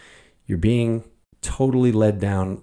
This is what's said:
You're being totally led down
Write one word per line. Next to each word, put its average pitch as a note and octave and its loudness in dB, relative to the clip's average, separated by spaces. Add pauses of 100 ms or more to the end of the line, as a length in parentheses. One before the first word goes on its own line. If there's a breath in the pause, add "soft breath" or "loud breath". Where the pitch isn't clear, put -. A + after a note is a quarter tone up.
(460 loud breath)
You're F#2 -4
being A#2 0 (400)
totally B2+ 0
led G#2+ 2
down F#2+ -2